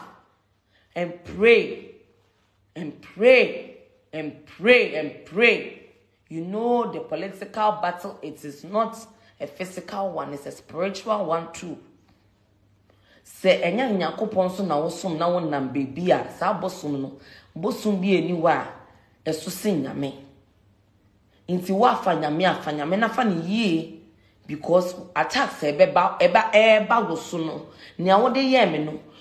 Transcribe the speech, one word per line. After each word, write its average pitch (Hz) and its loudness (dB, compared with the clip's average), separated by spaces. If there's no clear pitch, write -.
And 175 -8
pray. 208 2
And 160 -12
pray. - 2
And 156 -10
pray. 214 2
And 147 -8
pray. - 0
You 160 -8
know 226 -2
the 160 -10
political 196 -4
battle, 175 -6
it - -14
is 139 -16
not 214 -4
a 180 -6
physical 185 -8
one, 143 -8
it's 143 -14
a 139 -12
spiritual 196 -4
one 165 -2
too. 175 -12
Sɛ 185 2
ɛnyɛ 208 0
Nyankopɔn 185 -2
so 196 -6
na 151 0
wo 165 -2
som 170 -6
na 170 0
wo 180 2
nam 139 -4
baabi 143 -4
a, 135 0
saa 190 0
bosom 147 -6
no, 135 -10
bosom 202 -2
bi 190 0
eni 175 2
hɔ 170 2
a, 135 -2
ɛso 156 -6
sen 180 -2
Nyame. 135 -6
Nti 180 -4
wo 202 4
afa 208 2
Nyame, 156 0
afa 156 0
Nyame 151 -2
na 226 2
fa 240 -2
ne 175 0
yie. 180 -2
Because 175 0
attacks, - -2
ɛbɛba, 175 4
ɛba, 196 4
ɛba 214 6
wo 165 -4
so 175 -8
no. 156 -6
Nea 190 6
wode 247 2
yɛ 262 4
me 156 -2
no, 151 -6